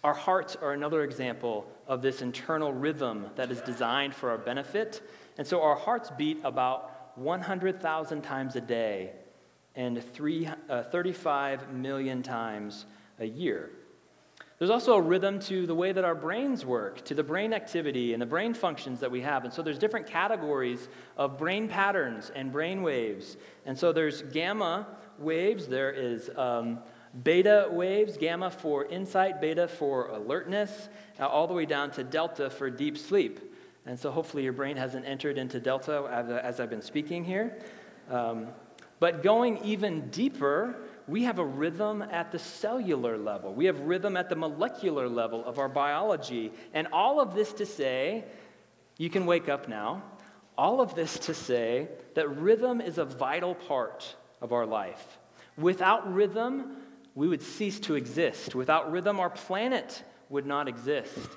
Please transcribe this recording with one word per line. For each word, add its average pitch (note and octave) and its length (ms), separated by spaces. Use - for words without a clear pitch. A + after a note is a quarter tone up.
Our D3 120
hearts - 420
are C#3+ 160
another D3 320
example A#2+ 640
of C3 140
this C3 180
internal C#3+ 520
rhythm C3 540
that B2+ 140
is A#2+ 100
designed B2+ 540
for B2+ 160
our A2+ 80
benefit. C#3 640
And - 80
so F3 160
our D3 140
hearts A#3 400
beat D#3 280
about B2+ 720
one D#3 240
hundred F#3 400
thousand D#3 420
times C3+ 340
a B2+ 40
day A2 520
and B2 260
three, D#3 360
uh, B2 160
thirty-five C#3 880
million C3 500
times A2+ 640
a A2+ 40
year. A#2 460
There's F3+ 120
also A#3+ 240
a G3+ 60
rhythm F#3+ 400
to F#3 260
the E3+ 80
way F3+ 180
that F#3 120
our E3+ 100
brains F#3+ 500
work, A#2 420
to D3+ 80
the D3+ 80
brain F#3 300
activity C3+ 600
and A#2 80
the A#2+ 40
brain F#3+ 280
functions C#3+ 460
that B2+ 100
we B2 100
have. C3+ 240
And B2 80
so - 80
there's D#3 180
different G#3+ 280
categories D3+ 840
of C3+ 180
brain F#3+ 320
patterns F3 680
and C3 160
brain E3 320
waves. A2+ 540
And C3+ 100
so E3+ 160
there's D3+ 300
gamma F3 640
waves, E3 480
there C3+ 240
is, A#2+ 460
um, A#2 420
beta F#3 480
waves, F#3 460
gamma E3+ 340
for D3 360
insight, F#3 560
beta D#3+ 260
for C3+ 400
alertness, F3 800
uh, C#3 60
all D3+ 200
the F3+ 80
way E3 120
down C#3+ 240
to C#3+ 120
delta D3+ 460
for C3+ 220
deep D3 260
sleep. - 440
And B2 160
so D3 100
hopefully D3+ 320
your C3 120
brain C#3 240
hasn't B2+ 260
entered C#3 320
into B2+ 240
delta C3+ 500
as, A#2+ 200
as B2 300
I've A#2 100
been A2 100
speaking E3 440
here. G3 340
Um, A#2 380
but E3 220
going A3+ 420
even F#3+ 440
deeper, F3+ 680
we G3 160
have A#3 160
a F3 60
rhythm E3+ 580
at E3+ 300
the E3+ 60
cellular E3 800
level. G2+ 380
We C#3+ 120
have C3+ 140
rhythm F#3 360
at F3+ 120
the F3 80
molecular D#3 720
level A#2 360
of B2 140
our C3+ 100
biology. C#3+ 840
And D#3 180
all A#3+ 280
of G3 140
this G#3 200
to G#3 120
say, D3 580
you E3 100
can F#3 160
wake E3+ 240
up C#3 200
now, A#2 340
all G3+ 220
of A3+ 140
this D#3+ 260
to D#3+ 140
say B2 540
that D#3 140
rhythm A3 520
is E3+ 180
a D#3+ 60
vital C#3+ 500
part - 640
of A#2 120
our A#2+ 140
life. G#2 520
Without F#3 560
rhythm, A3+ 640
we C#3+ 100
would E3+ 160
cease G3+ 380
to D#3+ 160
exist. B2+ 580
Without D3+ 380
rhythm, F#3+ 260
our F3+ 120
planet G#3+ 720
would C#3 180
not C#3+ 220
exist. A#2+ 680